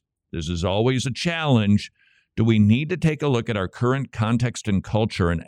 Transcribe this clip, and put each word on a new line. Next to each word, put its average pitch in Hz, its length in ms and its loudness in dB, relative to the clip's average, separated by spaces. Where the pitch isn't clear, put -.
this 78 160 -6
is 85 160 -4
always 113 440 0
a 131 40 -6
challenge, 127 800 0
do 120 60 2
we 113 160 4
need 113 300 4
to 180 80 -4
take 156 260 -2
a 147 40 2
look 117 220 0
at 104 80 -2
our 95 100 -2
current 127 440 -2
context 113 560 -2
and 98 160 0
culture 104 480 0
and 85 160 -4